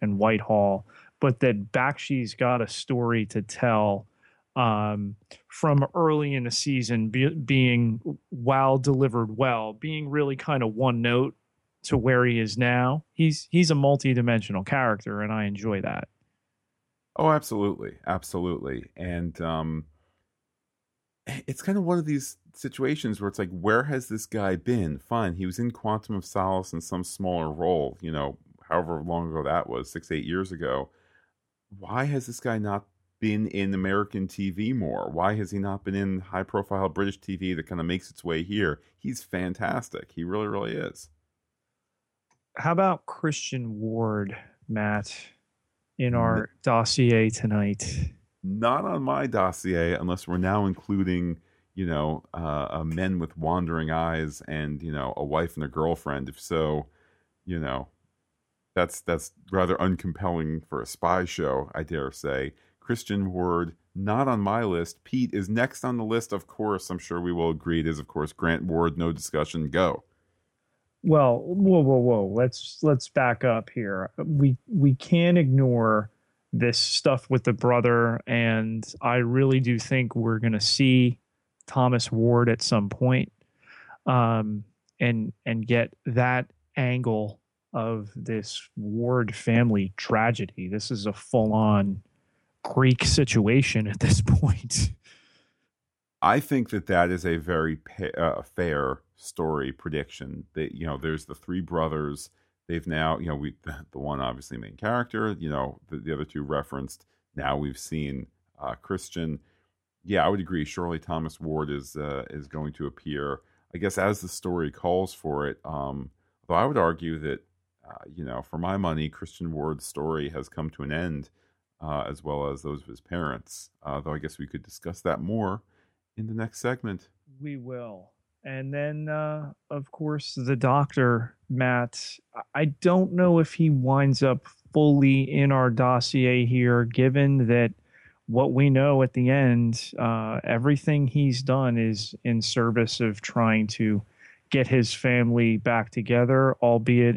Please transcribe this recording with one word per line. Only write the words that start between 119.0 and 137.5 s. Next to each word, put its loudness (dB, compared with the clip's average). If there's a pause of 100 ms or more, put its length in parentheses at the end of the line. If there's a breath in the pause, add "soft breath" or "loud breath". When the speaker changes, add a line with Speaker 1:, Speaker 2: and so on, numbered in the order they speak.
Speaker 2:
Christian -10
Ward's -6
story -4
has -10
come -8
to -12
an -8
end, -6 (500)
uh, -6
as -12
well -4
as -10
those -10
of -20
his -20
parents. -8 (140)
Uh, -6
though -8
I -6
guess -12
we -12
could -14
discuss -14
that -2
more -4 (540)
in -8
the -8
next -8
segment. -6 (300)
Speaker 1:
We -10
will. -14 (320)
And -10
then, -6
uh, -6 (180)
of -10
course, -6
the -2
Doctor, 2 (160)
Matt. -2 (160)
I, -8
I 2
don't 2
know 6
if 0
he 4
winds 4
up 2 (260)
fully 6
in 2
our 4
dossier 4
here, 4
given 4
that 4 (560 soft breath)